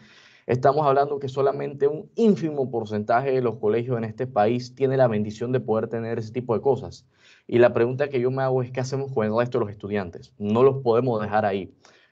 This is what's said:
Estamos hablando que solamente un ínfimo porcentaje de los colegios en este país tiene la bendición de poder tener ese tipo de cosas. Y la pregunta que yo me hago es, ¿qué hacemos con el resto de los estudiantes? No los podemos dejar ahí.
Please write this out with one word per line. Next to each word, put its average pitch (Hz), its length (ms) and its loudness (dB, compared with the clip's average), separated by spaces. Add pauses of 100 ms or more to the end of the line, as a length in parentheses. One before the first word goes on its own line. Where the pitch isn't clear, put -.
(460)
Estamos 139 420 2
hablando 143 320 2
que 139 80 -8
solamente 139 600 -2
un 151 280 -4
ínfimo 156 560 2
porcentaje 113 600 0
de 131 80 2
los 117 160 -2
colegios 117 400 0
en 113 80 -4
este 110 220 -6
país 120 460 0
tiene 131 220 0
la 131 140 4
bendición 107 420 -4
de - 80 0
poder 110 300 -2
tener 113 300 -6
ese 110 120 -10
tipo 123 240 -4
de 98 60 -2
cosas. 104 440 -2 (420)
Y 117 100 0
la 117 160 8
pregunta 127 340 0
que 135 140 -2
yo 127 100 0
me 131 120 -2
hago 131 200 0
es, 120 80 -10
¿qué 131 80 -6
hacemos 131 320 -4
con 113 140 0
el 107 120 0
resto 123 220 0
de 113 60 0
los 104 80 -10
estudiantes? 101 640 -8
No 107 260 2
los 135 140 6
podemos 120 440 2
dejar 104 240 0
ahí. 95 280 -4 (380)